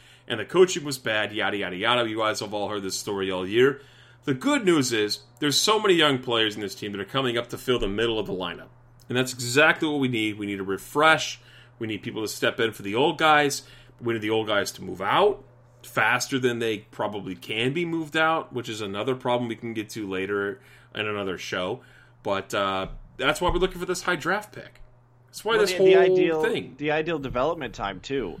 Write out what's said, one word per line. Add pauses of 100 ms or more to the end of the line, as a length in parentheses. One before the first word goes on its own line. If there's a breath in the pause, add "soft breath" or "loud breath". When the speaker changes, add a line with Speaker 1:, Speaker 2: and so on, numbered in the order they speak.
(280 soft breath)
Speaker 1:
And
the
coaching
was
bad,
yada,
yada,
yada.
You
guys
have
all
heard
this
story
all
year. (460 loud breath)
The
good
news
is (200)
there's
so
many
young
players
in
this
team
that
are
coming
up
to
fill
the
middle
of
the
lineup. (400)
And
that's
exactly
what
we
need.
We
need
a
refresh. (400 loud breath)
We
need
people
to
step
in
for
the
old
guys. (400 loud breath)
We
need
the
old
guys
to
move
out (380)
faster
than
they
probably
can
be
moved
out,
which
is
another
problem
we
can
get
to
later (340 loud breath)
in
another
show. (420 loud breath)
But,
uh, (280)
that's
why
we're
looking
for
this
high
draft
pick. (460)
That's
why
Speaker 2:
Well,
Speaker 1:
this
Speaker 2:
the,
Speaker 1:
whole
Speaker 2:
the
ideal,
Speaker 1:
thing.
Speaker 2:
the
ideal
development
time,
too,